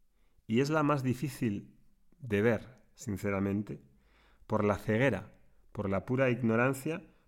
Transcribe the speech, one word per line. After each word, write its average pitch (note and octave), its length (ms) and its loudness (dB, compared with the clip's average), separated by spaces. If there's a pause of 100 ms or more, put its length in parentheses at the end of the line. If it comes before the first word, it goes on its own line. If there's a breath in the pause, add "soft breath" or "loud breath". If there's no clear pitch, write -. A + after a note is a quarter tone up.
(480)
Y A2 120 2
es C#3 100 2
la D#3 140 2
más C#3+ 200 2
difícil B2 720 -4 (440)
de G#2 220 0
ver, A2+ 380 0 (160)
sinceramente, G2+ 840 -4 (640 soft breath)
por G#2+ 160 0
la G#2 140 4
ceguera, A2 540 0 (400)
por G2+ 180 -6
la F#2+ 160 -2
pura B2+ 260 2
ignorancia, B2+ 720 0 (220 soft breath)